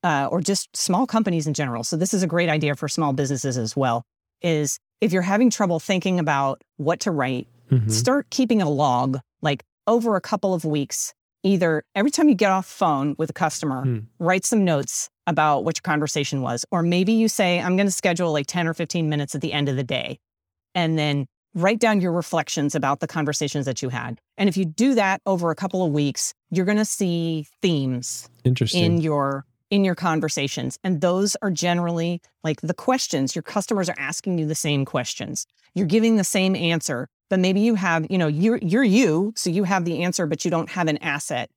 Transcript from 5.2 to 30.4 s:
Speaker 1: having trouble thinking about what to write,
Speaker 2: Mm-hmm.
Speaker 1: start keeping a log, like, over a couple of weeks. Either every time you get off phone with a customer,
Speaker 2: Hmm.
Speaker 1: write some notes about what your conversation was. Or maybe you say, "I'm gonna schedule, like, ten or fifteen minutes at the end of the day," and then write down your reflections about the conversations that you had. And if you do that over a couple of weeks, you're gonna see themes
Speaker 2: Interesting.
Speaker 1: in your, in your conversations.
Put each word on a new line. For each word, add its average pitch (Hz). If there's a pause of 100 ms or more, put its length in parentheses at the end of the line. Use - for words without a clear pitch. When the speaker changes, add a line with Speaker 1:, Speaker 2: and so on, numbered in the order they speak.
Speaker 1:
having 214
trouble 175
thinking 185
about 139 (160)
what 160
to 196
write, 131 (240)
Speaker 2:
Mm-hmm. 113
Speaker 1:
start 247
keeping 226
a 156
log, 131 (220)
like, 143 (240)
over 226
a 180
couple 196
of 165
weeks. 151 (300)
Either 175 (120)
every 226
time 302
you 240
get 196
off 190
phone 147
with 160
a -
customer, 147
Speaker 2:
Hmm. 123 (200)
Speaker 1:
write 180
some 214
notes 151 (160)
about 147
what 160
your -
conversation 147
was. 120
Or 170
maybe 180
you 226
say, 180
"I'm 180
gonna 202
schedule, 175
like, 147
ten 170
or 165
fifteen 160
minutes 147
at 135
the -
end 143
of 131
the 135
day," 123 (560)
and 160
then 143 (300)
write 202
down 214
your 175
reflections 160
about 139
the 160
conversations 147
that 131
you 131
had. 120 (180)
And 196
if 175
you 190
do 226
that 196
over 175
a 156
couple 185
of 160
weeks, 143 (180)
you're 180
gonna 208
see 165 (160)
themes 135 (140)
Speaker 2:
Interesting. 127
Speaker 1:
in 170
your, 143 (260)
in 202
your 180
conversations. 151